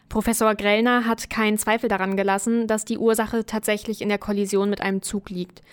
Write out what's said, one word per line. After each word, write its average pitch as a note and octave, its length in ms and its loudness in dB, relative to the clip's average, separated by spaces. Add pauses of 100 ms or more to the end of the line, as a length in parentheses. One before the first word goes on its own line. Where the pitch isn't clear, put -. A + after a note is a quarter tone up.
Professor A3 460 2
Grellner A3 520 2
hat A3+ 220 -2
keinen G#3+ 300 0
Zweifel A3+ 300 0
daran F#3+ 280 0
gelassen, G3+ 520 0
dass G#3+ 160 0
die A#3 140 -4
Ursache A3+ 480 0
tatsächlich G#3+ 540 -4
in - 80 -4
der G3+ 100 0
Kollision G3+ 520 0
mit G3+ 100 -2
einem G3 220 -2
Zug - 260 -6
liegt. F3+ 340 -8 (100)